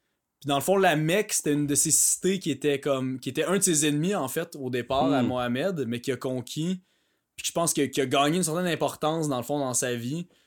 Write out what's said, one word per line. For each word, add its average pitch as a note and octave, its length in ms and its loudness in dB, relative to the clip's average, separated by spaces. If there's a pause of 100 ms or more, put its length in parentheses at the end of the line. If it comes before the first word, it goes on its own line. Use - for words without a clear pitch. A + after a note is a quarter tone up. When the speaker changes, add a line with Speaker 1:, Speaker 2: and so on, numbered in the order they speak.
(420)
Speaker 1:
Puis C3+ 80 -8
dans C#3+ 80 2
le C#3 40 2
fond, F#3 160 2
la F3+ 200 6
Mecque, F3+ 360 2
c'était - 200 0
une D3 140 0
de C#3+ 80 0
ces D3+ 160 2
cités - 480 2
qui E3 120 -4
était C#3+ 300 0
comme, C3 380 -2
qui - 100 -8
était D3+ 160 -2
un F3+ 120 2
de F#3+ 60 2
ses D#3 240 2
ennemis, D3+ 280 2
en C#3+ 120 -2
fait, E3 320 -6
au C3 100 -6
départ, C3 440 0
à C3 80 4
Speaker 2:
Hmm. A#2+ 60 2
Speaker 1:
Mohamed, B2+ 600 -2
mais A#2 140 -4
qui C3+ 100 -4
a B2 60 -2
conquis. D3+ 640 -4 (560)
Puis - 100 -12
je - 60 -4
pense E3+ 200 0
que, D#3+ 100 0
qu'il C3+ 200 0
a - 20 2
gagné C#3+ 320 2
une F#3 60 2
certaine E3 240 -2
importance, D#3 640 -2
dans C3+ 80 -2
le A#2+ 60 -4
fond, D3 160 -4
dans C3 140 -4
sa B2 220 0
vie. C3+ 320 -6 (200)